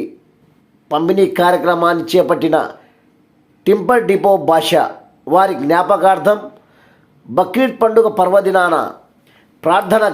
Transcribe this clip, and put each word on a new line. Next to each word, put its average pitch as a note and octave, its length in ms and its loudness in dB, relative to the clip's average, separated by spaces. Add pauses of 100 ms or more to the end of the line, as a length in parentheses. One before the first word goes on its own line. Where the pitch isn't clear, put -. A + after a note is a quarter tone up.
(920)
పంపిణీ F3 340 0 (140)
కార్యక్రమాన్ని E3+ 720 0
చేపట్టిన D#3+ 460 0 (1080)
టింపర్ G#3 440 0
డిపో G3 240 2 (180)
భాష D#3+ 240 0 (600)
వారి F#3+ 280 2
జ్ఞాపకార్థం F3+ 760 0 (1040)
బక్రీద్ A3+ 420 -2
పండుగ A3+ 260 2 (140)
పర్వదినాన F#3 540 0 (920)
ప్రార్థన G3+ 380 0 (100)